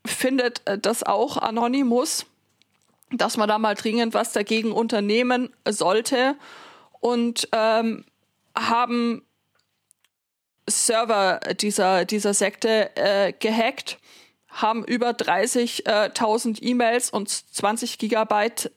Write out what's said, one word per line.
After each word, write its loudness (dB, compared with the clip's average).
findet, 0
äh, 0
das -2
auch 0
Anonymous, 0
dass 0
man 2
da 2
mal 0
dringend 0
was 0
dagegen 0
unternehmen 0
sollte 2
und, -2
ähm, 0
haben 0
Server 2
dieser, 2
dieser 0
Sekte, 0
äh, 2
gehackt, -2
haben -2
über 0
dreißig, 0
äh, 2
tausend -2
E-Mails 0
und -4
zwanzig -4
Gigabyte 0